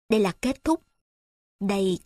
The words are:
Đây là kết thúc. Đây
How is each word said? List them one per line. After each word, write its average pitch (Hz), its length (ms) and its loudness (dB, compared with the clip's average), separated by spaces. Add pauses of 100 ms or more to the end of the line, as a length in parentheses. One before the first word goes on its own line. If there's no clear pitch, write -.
Đây 220 120 2
là 190 120 0
kết - 320 -6
thúc. 330 180 0 (760)
Đây 196 460 0